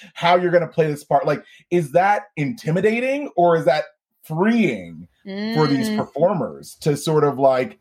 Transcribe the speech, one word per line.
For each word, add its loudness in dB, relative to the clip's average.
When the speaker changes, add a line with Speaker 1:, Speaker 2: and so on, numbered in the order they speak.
Speaker 1:
how 2
you're 0
gonna 2
play 0
this -8
part. 0
Like, -2
is -2
that 2
intimidating -2
or 4
is 0
that 2
freeing -2
for 2
these 0
Speaker 2:
Mm. -2
Speaker 1:
performers -4
to 0
sort 0
of, 0
like, 2